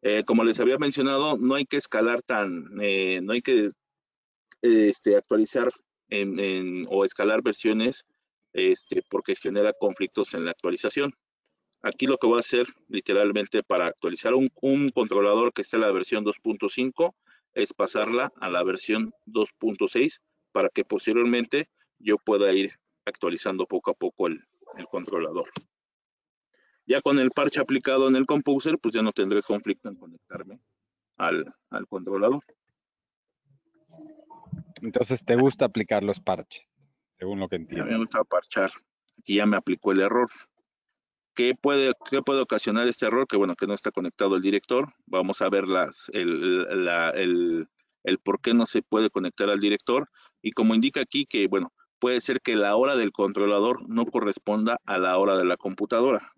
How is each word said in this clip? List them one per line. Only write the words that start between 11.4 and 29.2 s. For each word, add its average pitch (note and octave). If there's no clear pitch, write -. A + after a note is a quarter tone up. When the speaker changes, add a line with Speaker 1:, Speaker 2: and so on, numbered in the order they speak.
Speaker 1:
Aquí G#2+
lo C3
que -
voy A#2
a -
hacer B2
literalmente G#2
para F2
actualizar F2
un, C3
un C#3
controlador G#2+
que -
esté -
en A2+
la G#2
versión A2
dos G#2
punto G#2+
cinco C3
es -
pasarla A#2
a F#2+
la F2
versión A2
dos G#2+
punto G#2+
seis B2+
para -
que -
posteriormente A#2+
yo G#2
pueda G2+
ir G2
actualizando F#2
poco F#2
a F2
poco F2+
el, D#2+
el F2
controlador. E2
Ya C3
con C#3+
el C3
parche D3
aplicado C3+
en C3
el C3
Composer, D3
pues A2+
ya A2+
no G#2+
tendré G2+